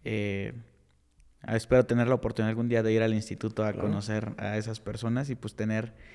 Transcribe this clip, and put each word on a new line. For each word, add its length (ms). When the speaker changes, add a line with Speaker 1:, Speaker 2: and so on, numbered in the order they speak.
Speaker 1:
Eh, 480
espero 320
tener 220
la 60
oportunidad 360
algún 180
día 140
de 100
ir 100
al 120
instituto 500
a 80
Speaker 2:
Claro. 160
Speaker 1:
conocer 500
a 200
esas 220
personas 500
y, 60
pues, 180
tener 400